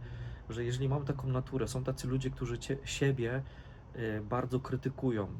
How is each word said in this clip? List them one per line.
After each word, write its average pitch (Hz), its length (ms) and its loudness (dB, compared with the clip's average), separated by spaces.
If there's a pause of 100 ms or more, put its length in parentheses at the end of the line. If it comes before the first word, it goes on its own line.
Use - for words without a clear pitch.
(500)
że 113 140 -2
jeżeli 127 260 2
mam 143 160 2
taką 135 220 0
naturę, 127 400 2
są 127 160 -2
tacy 131 240 -2
ludzie, 131 220 2
którzy 120 280 -2
cie-, 135 260 -2
siebie, 135 600 4 (520)
y, 107 340 0
bardzo 123 300 2
krytykują, 123 680 0 (120)